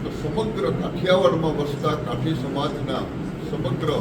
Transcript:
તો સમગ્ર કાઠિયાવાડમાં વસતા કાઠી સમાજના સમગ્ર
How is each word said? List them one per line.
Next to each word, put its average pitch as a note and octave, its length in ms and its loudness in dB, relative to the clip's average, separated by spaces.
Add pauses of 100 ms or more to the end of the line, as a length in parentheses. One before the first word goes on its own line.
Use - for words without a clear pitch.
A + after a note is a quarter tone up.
તો D3+ 60 -4 (100)
સમગ્ર F3 460 0 (160)
કાઠિયાવાડમાં E3+ 760 4
વસતા C#3+ 460 0
કાઠી C3 400 0
સમાજના C#3 580 -2 (460)
સમગ્ર - 420 -2 (120)